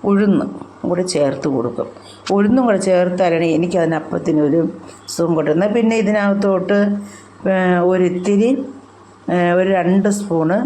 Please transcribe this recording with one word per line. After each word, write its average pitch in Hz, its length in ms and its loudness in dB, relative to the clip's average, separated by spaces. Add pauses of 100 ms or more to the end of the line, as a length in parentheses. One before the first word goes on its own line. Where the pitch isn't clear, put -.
(100)
ഉഴുന്ന് 202 360 2 (420)
കൂടെ 175 160 -2 (100)
ചേർത്ത് 143 400 0
കൊടുക്കും. 117 340 -4 (460)
ഉഴുന്നും 214 320 2
കൂടെ 196 220 2
ചേർത്താലാണ് 180 680 2
എനിക്ക് 175 260 0
അതിന് 160 180 0
അപ്പത്തിന് 156 480 -2
ഒരു 160 120 2 (540)
സുഖം 170 240 0
കിട്ടുന്നത്. 160 380 0
പിന്നെ 226 260 2
ഇതിനകത്തോട്ട്, 202 760 0 (760)
ഏ, 190 40 0 (360)
ഒരിത്തിരി, 185 580 2 (840)
ഏ, 175 40 0 (220)
ഒരു 185 100 2 (100)
രണ്ട് 185 300 2 (100)
സ്പൂണ് 165 480 -2